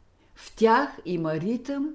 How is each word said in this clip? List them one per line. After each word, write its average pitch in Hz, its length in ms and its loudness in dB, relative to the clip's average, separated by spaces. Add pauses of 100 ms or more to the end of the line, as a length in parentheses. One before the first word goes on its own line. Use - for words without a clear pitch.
(360)
В - 200 -18
тях 240 500 4
има 165 280 -2
ритъм 247 600 -4